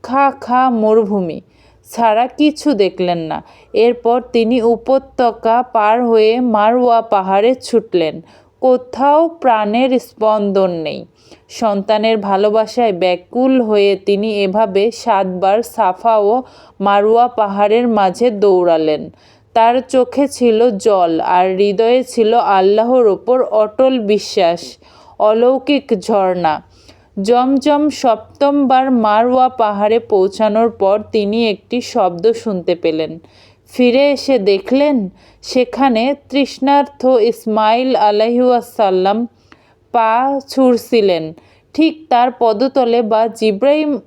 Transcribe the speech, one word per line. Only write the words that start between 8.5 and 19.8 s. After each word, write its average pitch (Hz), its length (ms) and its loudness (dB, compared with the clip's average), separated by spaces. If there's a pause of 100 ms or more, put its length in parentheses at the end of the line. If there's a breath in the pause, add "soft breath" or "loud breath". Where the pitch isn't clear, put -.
কোথাও 262 680 0
প্রাণের 247 720 0
স্পন্দন 202 720 -2
নেই। 151 340 -10 (440 soft breath)
সন্তানের 214 680 -2
ভালোবাসায় 214 760 0
ব্যাকুল 180 680 -2
হয়ে 202 340 2
তিনি 202 460 -2
এভাবে 196 480 0
সাতবার 196 720 -2
সাফা 220 560 -2
ও 214 240 0 (380 loud breath)
মারওয়া 208 480 2
পাহাড়ের 214 600 0
মাঝে 214 420 0
দৌড়ালেন। 170 800 0 (440 soft breath)
তার 233 340 4